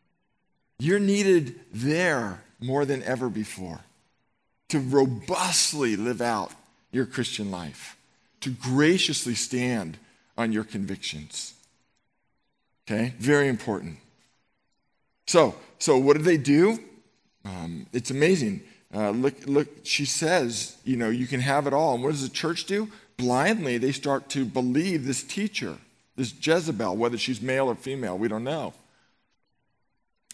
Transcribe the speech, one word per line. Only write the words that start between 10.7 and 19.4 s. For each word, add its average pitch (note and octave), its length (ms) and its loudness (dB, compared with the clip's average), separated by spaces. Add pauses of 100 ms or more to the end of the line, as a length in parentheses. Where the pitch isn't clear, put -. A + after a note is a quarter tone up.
Okay? A#2 320 -2
Very C#3+ 300 4
important. G2+ 480 -4 (1300)
So, D3+ 280 6 (240)
so C#3+ 180 4
what C#3 200 6
do D#3 60 -2
they E3+ 140 6
do? D#3 420 4 (640)
Um, E2+ 480 -10
it's B2 180 -4
amazing. C#3 520 2 (300)
Uh, G#2 180 0
look, B2+ 240 0 (120)